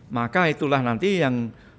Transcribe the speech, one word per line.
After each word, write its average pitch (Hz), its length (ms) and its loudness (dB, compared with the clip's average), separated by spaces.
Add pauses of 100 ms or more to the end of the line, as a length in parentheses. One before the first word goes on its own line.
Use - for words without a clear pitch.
(120)
Maka 123 320 0
itulah 143 400 0
nanti 156 400 0
yang 123 240 0 (300)